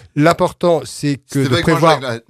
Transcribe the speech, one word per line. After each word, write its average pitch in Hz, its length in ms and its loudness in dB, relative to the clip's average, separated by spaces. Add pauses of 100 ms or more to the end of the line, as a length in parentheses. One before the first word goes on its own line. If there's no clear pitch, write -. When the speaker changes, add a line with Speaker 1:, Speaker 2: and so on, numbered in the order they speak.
(140)
Speaker 1:
l'important, 170 720 0
c'est 143 320 -6
que - 120 -14
Speaker 2:
C'était 139 160 -2
Speaker 1:
de 117 40 -2
Speaker 2:
vaguement 170 160 0
Speaker 1:
prévoir, 156 360 2
Speaker 2:
joué 120 300 -6